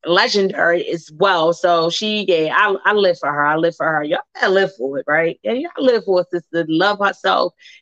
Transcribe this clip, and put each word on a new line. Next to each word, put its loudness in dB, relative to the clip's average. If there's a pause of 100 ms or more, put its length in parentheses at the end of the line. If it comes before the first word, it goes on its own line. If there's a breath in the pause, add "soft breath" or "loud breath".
Legendary 0
as -8
well. 2
So 0
she, -4
yeah, 0
I, 2
I 2
live 2
for -4
her. 0
I 0
live 0
for -4
her. -2
Y'all -4 (120)
gotta -2
live 0
for -6
it, -8
right? 0
Yeah, -4
y'all -6
live 2
for 2
it, -4
sister. -4
Love 0
herself. 0 (300 loud breath)